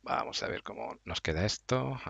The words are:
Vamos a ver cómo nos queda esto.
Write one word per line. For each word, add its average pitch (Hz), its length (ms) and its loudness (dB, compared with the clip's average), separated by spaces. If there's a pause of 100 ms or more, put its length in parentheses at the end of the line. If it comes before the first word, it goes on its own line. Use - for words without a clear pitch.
Vamos - 380 0
a - 60 0
ver - 160 -2
cómo - 400 -8
nos 85 160 -4
queda 82 240 4
esto. 131 520 0 (140)